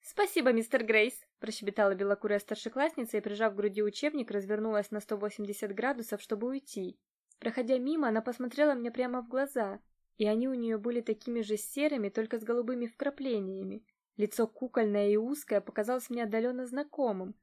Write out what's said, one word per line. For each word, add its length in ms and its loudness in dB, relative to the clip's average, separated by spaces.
"Спасибо, 500 2
мистер 320 2
Грейс", 300 4
прощебетала 560 0
белокурая 460 2
старшеклассница 760 -2
и, 20 2
прижав 320 0
к 40 -8
груди 280 0
учебник, 480 -2
развернулась 580 0
на 80 -4
сто 180 -4
восемьдесят 560 -4
градусов, 480 -2
чтобы 280 -4
уйти. 500 -6
Проходя 400 0
мимо, 300 0
она 120 2
посмотрела 540 2
мне 160 -2
прямо 320 -2
в 60 -14
глаза, 500 -2
и 80 2
они 220 2
у 60 0
нее 260 0
были 220 0
такими 400 -2
же 140 0
серыми, 520 0
только 320 -2
с 20 -12
голубыми 440 0
вкраплениями. 1000 -4
Лицо 320 2
кукольное 640 2
и 60 6
узкое 440 0
показалось 500 -2
мне 140 -2
отдаленно 420 0
знакомым 760 -2